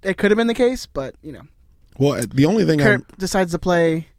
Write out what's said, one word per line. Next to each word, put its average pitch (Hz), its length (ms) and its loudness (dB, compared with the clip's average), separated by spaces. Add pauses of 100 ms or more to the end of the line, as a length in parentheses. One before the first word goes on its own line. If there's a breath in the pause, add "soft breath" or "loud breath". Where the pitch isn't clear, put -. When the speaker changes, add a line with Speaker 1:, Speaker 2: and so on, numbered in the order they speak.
Speaker 1:
it 190 140 -4
could 208 140 2
have 208 60 2
been 233 100 0
the 233 60 -2
case. 247 320 -2
But, 135 360 -12
you 151 120 -18
know, 104 80 -20 (560)
Speaker 2:
Well, 135 160 2
uh, 120 180 -4
the 135 140 4
only 196 200 2
thing 156 140 2
Speaker 1:
Kurt 107 220 2
Speaker 2:
I'm - 40 -16 (120)
Speaker 1:
decides 185 340 -2
to 170 80 -4
play 165 480 0 (120)